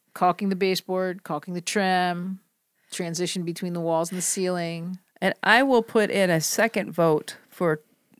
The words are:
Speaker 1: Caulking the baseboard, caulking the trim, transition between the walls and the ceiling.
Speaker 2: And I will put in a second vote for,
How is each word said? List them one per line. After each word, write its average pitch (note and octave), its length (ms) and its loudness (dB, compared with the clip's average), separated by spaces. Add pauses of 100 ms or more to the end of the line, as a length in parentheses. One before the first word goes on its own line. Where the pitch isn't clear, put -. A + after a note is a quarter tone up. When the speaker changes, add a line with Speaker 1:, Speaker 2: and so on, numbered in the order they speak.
(140)
Speaker 1:
Caulking F3+ 340 2
the F#3+ 80 -2
baseboard, F#3 680 -2
caulking E3+ 320 -8
the F3 60 -6
trim, F3+ 800 0 (500)
transition F3 540 -4
between E3+ 280 -6
the F3 80 -4
walls E3 300 0
and F#3 80 -6
the F3 40 -4
ceiling. F3 760 -4 (220)
Speaker 2:
And F#3+ 120 2 (120)
I A3+ 180 6
will C4 200 4
put A3 280 2
in F#3+ 200 2
a E3 100 4
second G#3 520 -2
vote D#3+ 440 2 (120)
for, D#3 340 -2 (380)